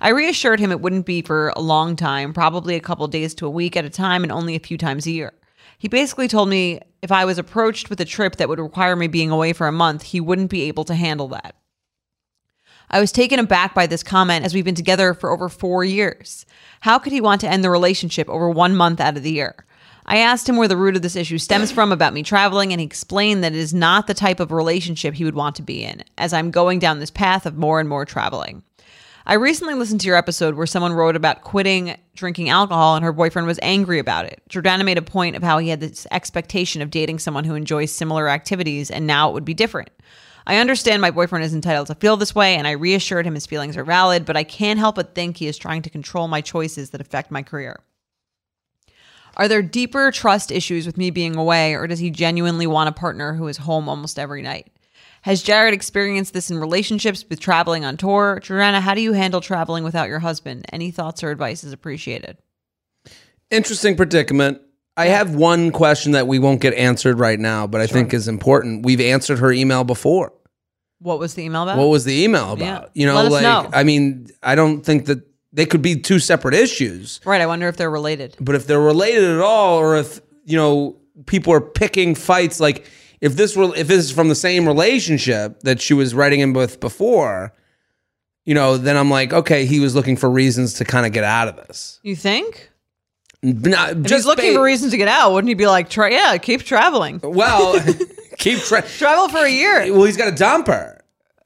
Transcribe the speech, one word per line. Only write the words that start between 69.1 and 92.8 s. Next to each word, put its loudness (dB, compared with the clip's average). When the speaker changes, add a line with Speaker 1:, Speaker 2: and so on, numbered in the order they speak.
Speaker 2:
her 4
email 2
before. 0
Speaker 1:
What -6
was -8
the -10
email -4
about? -2
Speaker 2:
What 4
was 4
the 2
email 2
Speaker 1:
Yeah. -6
Speaker 2:
about? -18
You 2
know, 4
Speaker 1:
Let 6
us 4
Speaker 2:
like, 4
Speaker 1:
know. 2
Speaker 2:
I 4
mean, 2
I 0
don't 2
think 2
that -2
they 0
could 2
be 2
two 2
separate 0
issues. -2
Speaker 1:
Right. 0
I 2
wonder -4
if -6
they're -4
related. -6
Speaker 2:
But 0
if -4
they're 4
related 4
at 2
all, 4
or 4
if, -4
you 0
know, 2
people 2
are 8
picking 0
fights, 2
like, 0
if 0
this 2
were, 2
if -2
this 4
is -8
from 2
the 4
same 2
relationship 2
that 0
she 2
was 4
writing 4
in 2
with 0
before, 0
you 0
know, 4
then 0
I'm 4
like, 2
okay, 2
he 2
was 2
looking 2
for 0
reasons 2
to -6
kinda 0
get -2
out 2
of -10
this. -18
Speaker 1:
You -6
think? -4